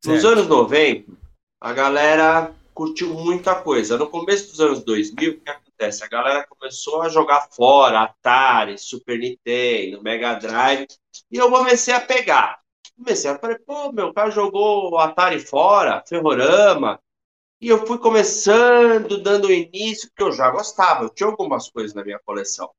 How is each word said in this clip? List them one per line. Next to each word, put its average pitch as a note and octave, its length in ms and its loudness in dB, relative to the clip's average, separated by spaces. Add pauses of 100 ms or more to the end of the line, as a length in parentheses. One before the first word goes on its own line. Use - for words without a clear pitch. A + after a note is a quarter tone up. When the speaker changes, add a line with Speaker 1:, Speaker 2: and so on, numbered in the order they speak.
Speaker 1:
Nos D#3 140 2
Speaker 2:
Certo. A3+ 120 6
Speaker 1:
anos G#3 140 4
noventa, D3+ 640 2 (460)
a A#2 140 -10
galera D#3 800 2 (200)
curtiu D#3+ 340 -8
muita F3 460 -2
coisa. A#2+ 420 -2
No D3 100 -2
começo F3 440 -4
dos D#3 100 -8
anos C#3 240 0
dois G#2+ 300 -4
mil, D#3 180 -4
o - 80 -16
que - 100 -16
acontece? G#2+ 540 -10
A A2 40 -18
galera C3+ 380 -4
começou D3 540 -10
a E3 80 -4
jogar D#3 420 0
fora, B2 520 4
Atari, A#2 760 0
Super A#2+ 400 -10
Nintendo, A#2 840 -4
Mega A2+ 320 -4
Drive, B2 520 -2 (440)
e A3+ 80 -10
eu B3 120 4
comecei B3+ 440 2
a A#3+ 60 2
pegar. G3+ 580 0 (400)
Comecei A#3+ 320 -4
a, C#3+ 80 -6
falei, A3+ 200 -6
pô, C#4+ 340 -10
meu, G3+ 160 -6
o - 60 -12
cara G#3+ 160 -2
jogou G3+ 640 -2
o E3 60 0
Atari D#3+ 420 0
fora, E3 640 2
Ferrorama, D#3 960 2 (580)
e A#3 100 -10
eu A3 180 4
fui A#3 100 -4
começando, A3 1300 4
dando G3 280 0
início, F#3 600 -4
porque - 120 -6
eu F3 100 -2
já C3+ 180 0
gostava, F3 540 0
eu A2+ 60 -8
tinha G3+ 180 -4
algumas D3+ 420 -6
coisas G#2+ 240 -10
na G2+ 100 -14
minha G2+ 140 -12
coleção. G2 600 -10